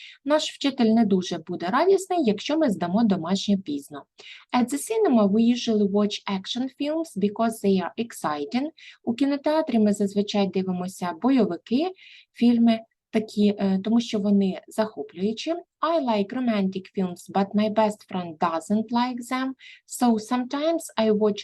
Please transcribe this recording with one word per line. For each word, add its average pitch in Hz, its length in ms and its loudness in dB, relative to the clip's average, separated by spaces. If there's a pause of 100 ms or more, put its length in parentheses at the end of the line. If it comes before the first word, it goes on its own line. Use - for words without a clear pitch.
(260)
Наш 302 260 0
вчитель 262 340 0
не 220 200 4
дуже 185 320 0
буде 170 300 -8
радісний, 349 580 2
якщо 214 320 0
ми 302 120 2
здамо 180 340 0
домашнє 190 540 2
пізно. 143 460 -8 (500)
At 247 120 2
the 285 120 -4
cinema 294 500 2
we 233 280 4
usually 214 360 0
watch 208 320 0 (160)
action 247 300 -6 (100)
films 311 380 -4
because 208 460 -2
they 196 200 2
are 165 140 -6
exciting. 233 720 -4 (340)
У 240 100 -2
кінотеатрі 285 680 0
ми 208 140 4
зазвичай 202 540 0
дивимося 185 720 -4
бойовики, 247 720 2 (420)
фільми 233 460 4 (300)
такі, 208 500 0
е, 190 240 2
тому 220 160 2
що 220 200 -2
вони 196 480 2
захоплюючі. 214 840 -4 (280)
I 320 180 2 (120)
like 202 280 0
romantic 196 460 -2 (120)
films, 180 240 -4 (140)
but 196 180 2
my 208 160 2 (120)
best 208 180 0 (100)
friend 170 280 -8 (100)
doesn't 208 440 -2
like 240 280 -2 (120)
them. 262 160 -4 (520)
So 247 80 4 (240)
sometimes 285 520 -2 (140)
I 220 140 2
watch 208 320 2